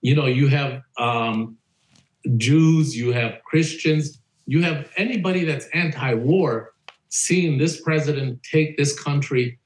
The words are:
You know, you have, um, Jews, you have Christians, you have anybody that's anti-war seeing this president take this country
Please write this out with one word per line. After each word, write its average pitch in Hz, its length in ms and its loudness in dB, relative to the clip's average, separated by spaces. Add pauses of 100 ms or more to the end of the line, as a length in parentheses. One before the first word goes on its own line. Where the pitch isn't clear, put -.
You 135 100 2
know, 147 140 2
you 131 220 2
have, 135 340 -2 (160)
um, 117 580 -2 (800)
Jews, 156 580 4
you 120 180 -2
have 120 300 -4
Christians, 156 760 -2 (240)
you 143 160 2
have 160 260 -2 (100)
anybody 185 480 0
that's 143 280 -4
anti-war 135 1000 0 (360)
seeing 170 480 0
this 156 240 0
president 139 600 -2
take 156 340 0
this 143 220 0
country 135 680 -2